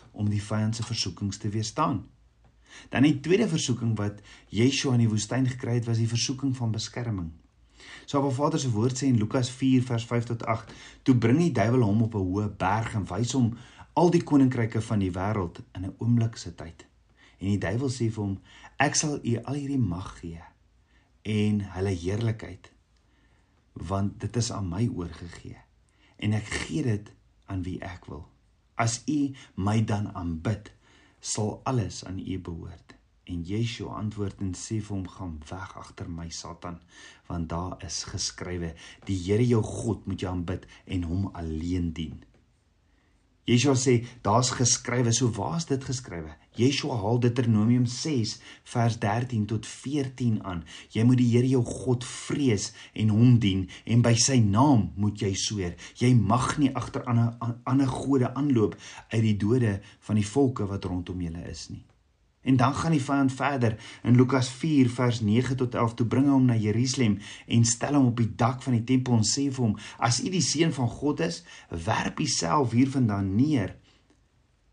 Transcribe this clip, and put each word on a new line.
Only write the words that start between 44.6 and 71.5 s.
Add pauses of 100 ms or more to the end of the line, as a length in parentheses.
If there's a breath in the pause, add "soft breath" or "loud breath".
So
waar
is
dit
geskrywe? (180 soft breath)
Yeshua
haal
Deuteronomium
ses (220 loud breath)
vers
dertien
tot
veertien
aan. (240 loud breath)
"Jy
moet
die
Here
jou
God
vrees (200 loud breath)
en
hom
dien (160 loud breath)
en
by
sy
naam
moet
jy
sweer. (200 loud breath)
Jy
mag
nie
agter
ander,
an-,
ander
gode
aanloop (320 loud breath)
uit
die
dode (180 loud breath)
van
die
volke
wat
rondom
julle
is
nie." (520)
En
dan
gaan
die
vyand
verder. (260 loud breath)
In
Lukas
vier
vers
nege
tot
elf,
toe
bring
hy
hom
na
Jerusalem (280 loud breath)
en
stel
hom
op
die
dak
van
die
tempel
en
sê
vir
hom, (220 loud breath)
"As
u
die
seun
van
God
is, (260 loud breath)